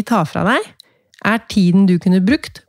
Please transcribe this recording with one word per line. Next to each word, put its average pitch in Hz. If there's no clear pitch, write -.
tar 185
fra 175
deg, 302
er 220
tiden 190
du 180
kunne 185
brukt 233